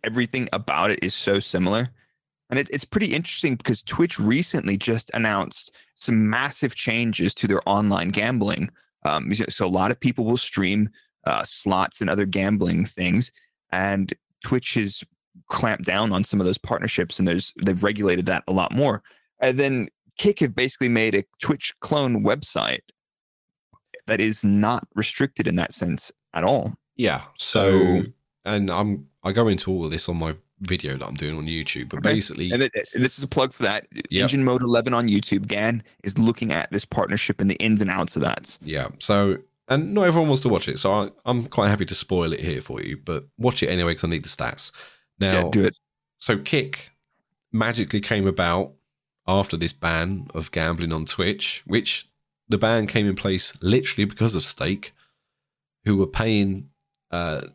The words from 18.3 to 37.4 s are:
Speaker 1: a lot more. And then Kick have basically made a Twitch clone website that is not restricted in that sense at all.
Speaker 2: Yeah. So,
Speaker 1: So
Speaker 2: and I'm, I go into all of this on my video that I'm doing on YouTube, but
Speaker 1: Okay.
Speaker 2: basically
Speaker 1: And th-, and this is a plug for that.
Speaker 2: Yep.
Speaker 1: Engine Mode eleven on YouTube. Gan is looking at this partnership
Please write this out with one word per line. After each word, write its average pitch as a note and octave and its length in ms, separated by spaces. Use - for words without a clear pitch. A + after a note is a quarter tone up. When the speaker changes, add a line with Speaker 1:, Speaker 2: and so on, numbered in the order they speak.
Speaker 1:
a F#2 60
lot F#2 180
more. B2 300
And B2+ 200
then C3+ 280
Kick G#3 200
have B2+ 160
basically B2+ 340
made A2+ 260
a G2 80
Twitch - 380
clone B2 440
website G#2 580
that G#2 140
is A2 240
not G#2 500
restricted - 540
in E2+ 80
that - 180
sense - 380
at E2 100
all. A2+ 320
Speaker 2:
Yeah. F2 260
So, G2 360
Speaker 1:
So - 20
Speaker 2:
and G2+ 240
I'm, F#2+ 380
I F#2+ 80
go A2+ 160
into F#2+ 240
all F2 140
of D2+ 60
this D#2+ 160
on E2+ 100
my D#2+ 180
video D2+ 360
that B1+ 120
I'm C2+ 80
doing D2+ 220
on D#2 100
YouTube, D#2 420
but D2+ 80
Speaker 1:
Okay. D2 160
Speaker 2:
basically F2+ 380
Speaker 1:
And B2 100
th-, C3+ 100
and B2 100
this - 140
is C#3 60
a C3+ 40
plug C3 260
for B2 100
that. G#2 240
Speaker 2:
Yep. F#2+ 120
Speaker 1:
Engine C3+ 200
Mode B2 180
eleven A#2+ 320
on A#2 160
YouTube. G2+ 380
Gan A2 340
is G2 160
looking A2+ 320
at D#2 200
this G2+ 140
partnership - 560